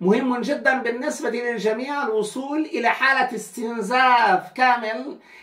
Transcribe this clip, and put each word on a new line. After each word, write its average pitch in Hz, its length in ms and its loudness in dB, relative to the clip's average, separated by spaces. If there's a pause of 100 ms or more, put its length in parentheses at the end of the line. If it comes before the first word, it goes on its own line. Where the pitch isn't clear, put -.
مهم 240 400 2
جدًا 254 380 0
بالنسبة 240 520 -4
للجميع 240 720 -2
الوصول 262 600 -2
إلى 247 240 -2
حالة 262 480 2
استنزاف 226 1160 2
كامل، 247 640 0 (240)